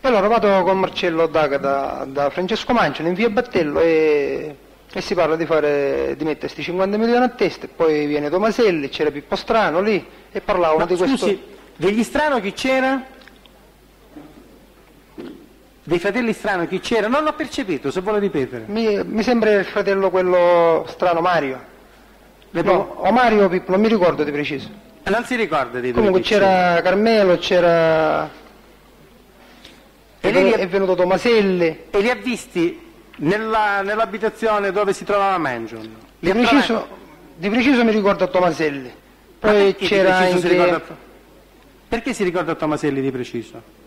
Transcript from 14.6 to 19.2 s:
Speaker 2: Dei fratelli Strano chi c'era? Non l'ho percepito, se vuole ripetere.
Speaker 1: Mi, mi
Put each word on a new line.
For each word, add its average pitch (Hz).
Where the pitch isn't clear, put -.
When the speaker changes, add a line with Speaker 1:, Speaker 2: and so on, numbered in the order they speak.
Speaker 2:
Dei 170
fratelli 214
Strano 185
chi 185
c'era? 220
Non 269
l'ho 302
percepito, 196
se 185
vuole 208
ripetere. 131
Speaker 1:
Mi, 208
mi 214